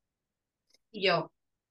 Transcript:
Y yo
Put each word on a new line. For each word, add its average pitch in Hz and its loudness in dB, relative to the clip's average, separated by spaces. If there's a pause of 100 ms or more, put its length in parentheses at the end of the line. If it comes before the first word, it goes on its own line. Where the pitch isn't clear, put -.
(920)
Y 196 -4
yo 170 0 (400)